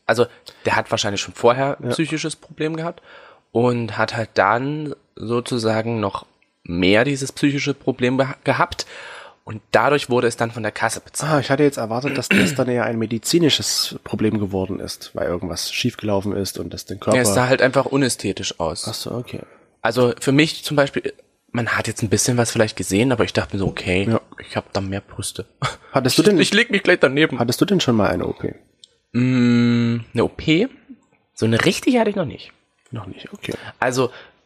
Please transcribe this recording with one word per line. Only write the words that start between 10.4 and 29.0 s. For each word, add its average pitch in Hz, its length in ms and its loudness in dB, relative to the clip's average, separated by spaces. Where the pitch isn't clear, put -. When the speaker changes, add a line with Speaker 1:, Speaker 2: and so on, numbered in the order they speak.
Speaker 1:
von 113 100 -10
der 104 80 -4
Kasse - 300 -2
bezahlt. - 320 -6
Speaker 2:
Ah, 147 80 4
ich - 100 -2
hatte 143 140 4
jetzt 143 120 2
erwartet, 117 400 -4
dass - 120 -4
das 196 260 2
dann 123 140 0
eher 120 160 0
ein 117 140 -2
medizinisches 117 1040 0
Problem 107 340 0
geworden 95 400 -4
ist, - 360 -12
weil - 120 -4
irgendwas 85 460 -6
schiefgelaufen 104 640 -2
ist 95 240 -4
und 90 120 -10
das - 120 -12
den 95 160 -12
Körper 110 160 2
Speaker 1:
Ja, 123 60 4
es 104 120 2
sah 123 140 2
halt 131 120 2
einfach 131 260 4
unästhetisch 113 760 -2
aus. 82 280 -4
Speaker 2:
Ach 110 60 -8
so, - 160 -10
okay. - 300 -8
Speaker 1:
Also 120 400 2
für 139 100 -2
mich 147 320 2
zum 147 140 -6
Beispiel, - 360 0
man 117 200 -2
hat 101 180 -2
jetzt - 160 -6
ein 104 40 0
bisschen 117 280 2
was 120 160 2
vielleicht 110 240 2
gesehen, 101 340 2
aber 110 140 2
ich - 80 -4
dachte 101 240 -2
mir - 20 -2
so, 95 80 0
okay, 92 420 -2
Speaker 2:
Ja. 113 120 2
Speaker 1:
ich - 180 -12
hab - 160 -8
da 98 80 -2
mehr 95 200 -4
Brüste. - 460 -10
Speaker 2:
Hattest 127 280 0
du - 40 8
denn 208 160 6
Speaker 1:
Ich, 196 120 4
ich - 40 0
leg 233 160 4
mich 196 140 0
gleich 175 160 4
daneben. 135 400 4
Speaker 2:
Hattest 120 200 0
du 156 40 4
denn 190 160 2
schon 117 160 2
mal 101 140 4
eine 92 160 -2
O - 60 -4
P? - 220 -8